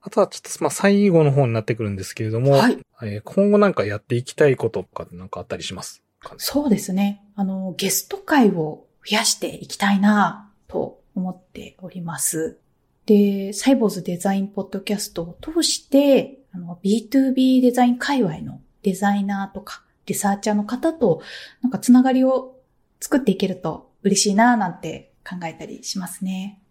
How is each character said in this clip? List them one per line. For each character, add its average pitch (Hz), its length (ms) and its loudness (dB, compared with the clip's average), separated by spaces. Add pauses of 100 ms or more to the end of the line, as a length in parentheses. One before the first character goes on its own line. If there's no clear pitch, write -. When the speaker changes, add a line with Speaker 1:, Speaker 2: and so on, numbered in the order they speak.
Speaker 1:
あ - 100 -16
と 220 100 0
は 185 60 6
ち - 120 -14
ょ - 100 -16
っ - 80 -10
と、 - 80 -6
ま 151 40 2
あ、 - 20 0
最 202 380 4
後 165 160 6
の 147 60 4
方 135 160 4
に 113 60 0
な 113 80 0
っ 107 40 -8
て 120 100 -2
く 113 80 -6
る 104 80 -2
ん 98 60 -6
で 95 80 -8
す - 100 -14
け 113 100 -6
れ 110 60 -4
ど 113 100 -2
も、 139 120 4
Speaker 2:
は 139 180 6
い。 - 80 -2 (240)
Speaker 1:
え 104 160 -8
ー、 - 60 -12
今 202 260 2
後 208 80 6
な 208 100 6
ん 175 60 0
か 104 100 0
や 101 140 -4
っ - 20 -8
て - 140 -4
い 120 100 -2
き - 100 -16
た 151 140 6
い 131 80 4
こ 113 140 -2
と 98 120 -6
と - 220 -12
か - 80 -18
な 87 120 -16
ん 98 40 -18
か - 120 -12
あ - 20 -12
っ - 40 -14
た 80 100 -8
り 82 60 -12
し - 120 -10
ま 92 80 -14
す - 200 -20 (180)
か - 100 -20
ね？ - 80 -20
Speaker 2:
そ 294 280 -2
う 269 40 0
で 190 80 2
す - 140 -8
ね。 202 300 -2 (140)
あ 202 80 -2
の、 190 320 -6
ゲ 196 140 -2
ス - 180 -6
ト 392 100 -10
会 254 320 4
を 160 360 -6 (220)
増 208 80 -2
や 220 80 0
し - 120 0
て - 180 -8
い - 140 -16
き - 80 -14
た 202 160 0
い 196 80 2
な 202 500 0 (160)
と - 340 -8 (140)
思 185 160 -6
っ 175 60 -12
て - 440 -20
お 185 80 -16
り 180 120 -14
ま 165 180 -10
す。 160 400 -4 (480)
で、 202 460 4
サ - 180 0
イ 277 60 6
ボ 226 100 2
ー - 20 2
ズ 190 140 -6
デ 175 160 -6
ザ 196 160 0
イ 196 80 0
ン 190 60 -4
ポ 147 140 -8
ッ - 80 -10
ド 196 100 -8
キ 202 120 -6
ャ 202 60 -4
ス - 160 -10
ト 170 80 -6
を 170 180 -14
通 320 220 -4
し - 260 -4
て、 277 520 2 (120)
あ 180 60 -14
の、 175 240 -14
ビ 214 260 0
ー - 20 -16
ツ 269 200 2
ー 254 40 -2
ビ 262 260 4
ー - 20 2
デ 247 80 6
ザ 247 140 4
イ 240 80 4
ン 247 60 -2
界 277 220 -2
隈 165 200 -2
の - 200 -12 (220)
デ 196 120 0
ザ 202 200 0
イ 202 100 -2
ナ 196 260 -6
ー - 40 -20
と 185 80 -12
か、 - 200 -18 (240)
リ - 80 -4
サ 202 180 0
ー 202 80 -4
チ 214 100 -2
ャ - 40 0
ー - 20 2
の 208 80 0
方 254 280 -4
と、 196 300 0 (400)
な 247 60 0
ん - 20 0
か - 80 -6
つ - 140 4
な 254 100 8
が 262 100 4
り 262 120 4
を 262 320 0 (440)
作 - 180 0
っ - 20 2
て 226 120 0
い 185 40 0
け 190 120 -2
る 185 80 -6
と - 340 -10 (120)
嬉 202 180 2
し 208 120 0
い - 20 0
な 233 220 4
な 196 120 -2
ん 170 120 -10
て 160 320 -12 (160)
考 180 80 -12 (100)
え 160 80 -10
た 160 120 -16
り - 180 -18
し - 140 -8
ま 180 100 -10
す - 160 -12
ね。 190 360 -8 (100)